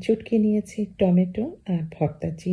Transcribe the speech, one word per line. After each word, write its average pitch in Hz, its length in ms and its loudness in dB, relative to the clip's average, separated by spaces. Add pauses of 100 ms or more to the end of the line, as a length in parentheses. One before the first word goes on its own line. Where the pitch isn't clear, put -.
চটকে 226 300 0 (100)
নিয়েছি 208 340 -2 (200)
টমেটো 185 460 2 (280)
আর 165 80 0 (140)
ভর্তার 156 440 -4
যে - 140 -10